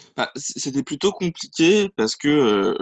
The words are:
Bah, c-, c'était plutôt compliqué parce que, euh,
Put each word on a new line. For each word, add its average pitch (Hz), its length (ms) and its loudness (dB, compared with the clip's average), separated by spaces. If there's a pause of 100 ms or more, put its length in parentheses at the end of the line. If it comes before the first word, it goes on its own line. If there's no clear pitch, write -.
(160)
Bah, - 180 -4
c-, - 220 -10
c'était 139 260 -4
plutôt 165 300 -2
compliqué 190 800 0
parce 110 220 -2
que, 143 120 -2
euh, 107 540 2